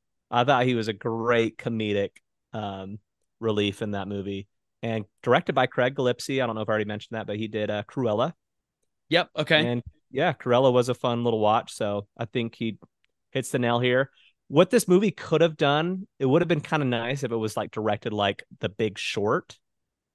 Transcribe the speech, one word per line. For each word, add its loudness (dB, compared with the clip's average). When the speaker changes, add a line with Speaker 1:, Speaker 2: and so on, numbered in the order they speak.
Speaker 1:
I 2
thought 4
he 2
was -2
a -2
great 0
comedic, -2
um, -10
relief 0
in -4
that -4
movie. -8
And -4
directed 2
by 4
Craig -2
Gillespie. -2
I 0
don't -4
know -6
if -4
I -2
already 0
mentioned -10
that, -8
but -6
he -6
did, -4
uh, -4
Cruella. -2
Speaker 2:
Yep. 0
Okay. 2
Speaker 1:
And -2
yeah, 0
Cruella 4
was 4
a -2
fun -2
little 2
watch. 2
So -4
I -6
think -4
he -6
hits -4
the -2
nail 2
here. 2
What 4
this 4
movie 4
could -2
have 2
done, 0
it 0
would 4
have 0
been 2
kinda -2
nice -2
if -4
it -2
was, -4
like, -4
directed -4
like 0
The -4
Big -4
Short. -4